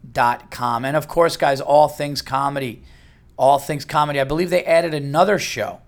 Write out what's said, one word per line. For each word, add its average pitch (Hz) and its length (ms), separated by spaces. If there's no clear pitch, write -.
dot 120 380
com. 120 340
And 143 140
of 147 100
course, 165 300
guys, 139 240
All 147 260
Things 147 360
Comedy. 135 580
All 135 220
Things 147 260
Comedy. 147 340
I 135 40
believe 160 260
they 175 160
added 165 300
another 156 420
show. - 500